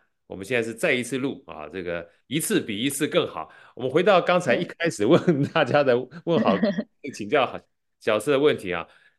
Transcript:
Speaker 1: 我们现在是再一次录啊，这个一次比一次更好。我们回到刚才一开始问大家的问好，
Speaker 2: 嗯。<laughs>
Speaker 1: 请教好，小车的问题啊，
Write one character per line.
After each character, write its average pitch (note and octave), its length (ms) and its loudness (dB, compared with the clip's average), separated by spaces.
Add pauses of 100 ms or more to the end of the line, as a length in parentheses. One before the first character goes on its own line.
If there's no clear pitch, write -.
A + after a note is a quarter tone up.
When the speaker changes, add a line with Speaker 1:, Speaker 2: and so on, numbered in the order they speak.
(260)
Speaker 1:
我 F#2+ 100 -14
们 F#2 100 -12
现 B2+ 100 -4
在 A#2 100 0
是 A2+ 80 -8
再 C#3+ 200 0
一 B2 100 0
次 C3 140 -6
录 C#3+ 280 -6
啊， D#2 220 -14
这 F#2 160 -10
个 E2+ 240 -6 (200)
一 C#3+ 120 -4
次 D#3+ 220 0
比 G2+ 160 -8
一 B2+ 120 -2
次 D3+ 160 -2
更 D3+ 220 0
好。 D#2 220 -12 (260)
我 A2+ 60 -12
们 B2+ 100 -4
回 D#3+ 100 2
到 F#3 200 6
刚 F3+ 180 2
才 C3 160 2
一 E3 80 -2
开 E3+ 260 -4
始 G#2 160 -2
问 C#3+ 420 4
大 D#3 180 2
家 C#3+ 180 2
的 B2 140 4 (260)
问 E3 180 0
好， G#3+ 140 4
Speaker 2:
嗯。 G3 320 -2 (160)
<laughs> C#3 100 -10
Speaker 1:
请 G2+ 160 -10
教 C3 160 2
好， F#2+ 140 -8 (400)
小 A2 180 0
车 A2 140 -2
的 C#3 80 4
问 C#3+ 180 4
题 F2+ 160 -6
啊， E2 140 -6 (320)